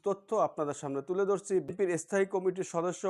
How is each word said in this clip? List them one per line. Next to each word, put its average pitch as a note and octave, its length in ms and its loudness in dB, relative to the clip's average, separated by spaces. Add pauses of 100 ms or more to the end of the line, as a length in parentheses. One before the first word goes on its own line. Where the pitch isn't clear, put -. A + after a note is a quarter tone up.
তথ্য G3+ 320 -2
আপনাদের D3+ 380 0
সামনে C#3 280 -4
তুলে F#3 240 0
ধরছি। F#3+ 340 2
বিএনপির F3 380 0
স্থায়ী G3 280 2
কমিটির F#3 380 0
সদস্য F3 460 -2